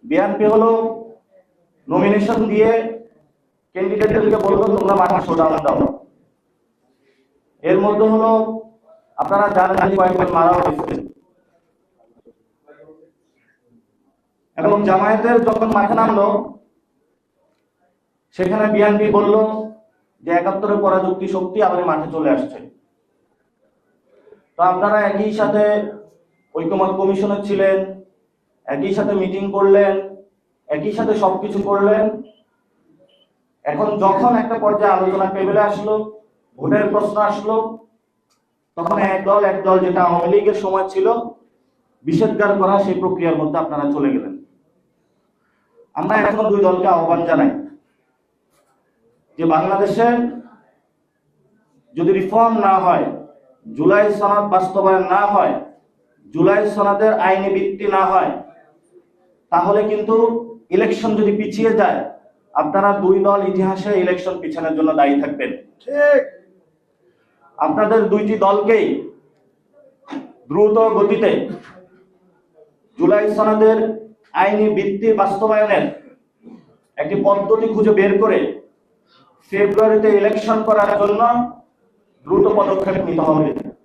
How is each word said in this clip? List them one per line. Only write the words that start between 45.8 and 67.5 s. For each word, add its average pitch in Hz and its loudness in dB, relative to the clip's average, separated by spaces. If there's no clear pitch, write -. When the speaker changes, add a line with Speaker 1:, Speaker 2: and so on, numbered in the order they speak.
Speaker 1:
আমরা 202 -4
এখন 214 -2
দুই 202 2
দলকে 185 0
আহ্বান 170 0
জানাই 143 2
যে 160 -6
বাংলাদেশে 196 0
যদি 180 0
রিফর্ম 220 2
না 190 2
হয়, 180 2
জুলাই 202 2
সনদ 202 0
বাস্তবায়ন 190 2
না 185 0
হয়, 202 0
জুলাই 202 2
সনদের 202 0
আইনি 190 0
ভিত্তি 190 -4
না 190 2
হয়, 185 0
তাহলে 202 2
কিন্তু 220 0
ইলেকশন 214 0
যদি 208 2
পিছিয়ে 214 -2
যায়, - 0
আপনারা 196 0
দুই 190 2
দল 196 2
ইতিহাসে 190 -2
ইলেকশন 180 -4
পিছানোর 160 -6
জন্য 156 0
দায়ী 143 2
থাকবেন। 135 -6
Speaker 2:
ঠিক। - 0